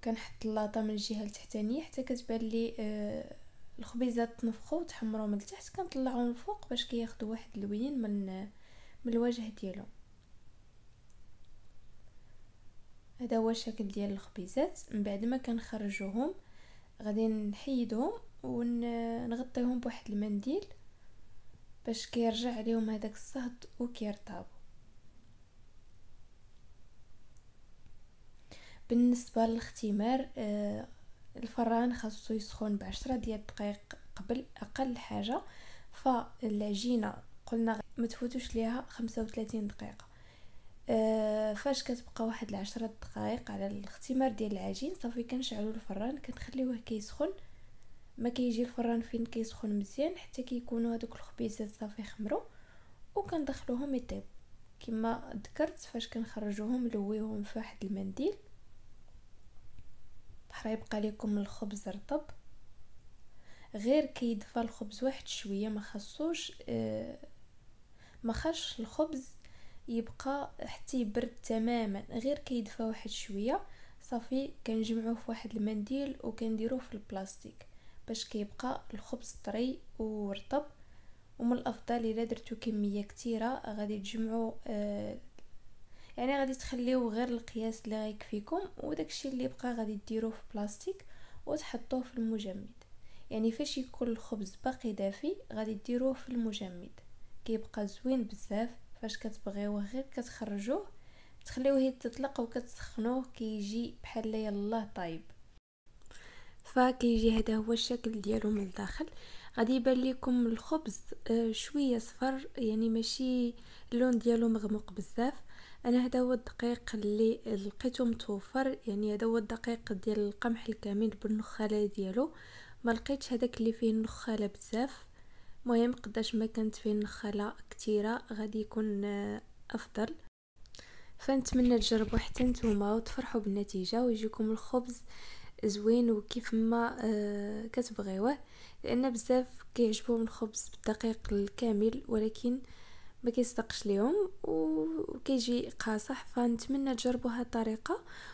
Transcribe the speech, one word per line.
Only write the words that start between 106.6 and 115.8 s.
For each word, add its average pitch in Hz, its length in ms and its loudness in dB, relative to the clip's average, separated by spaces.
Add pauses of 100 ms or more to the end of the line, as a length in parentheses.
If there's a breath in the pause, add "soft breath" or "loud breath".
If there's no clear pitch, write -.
فكيجي 233 760 6
هذا 220 160 4
هو 220 180 2
الشكل 226 480 0
ديالو 214 280 2
من 208 140 2
الداخل. 196 420 -4 (520 loud breath)
غادي 233 160 4
يبان 262 240 6
لكم 254 500 4
الخبز، 233 520 0 (320)
آه، 226 200 6
شويه 254 460 4
صفر، 269 500 0 (100)
يعني، 226 320 4
ماشي 240 640 2 (400 loud breath)
اللون 240 260 8
ديالو 233 300 6
مغمق 208 440 2
بزاف. 233 400 2 (520 loud breath)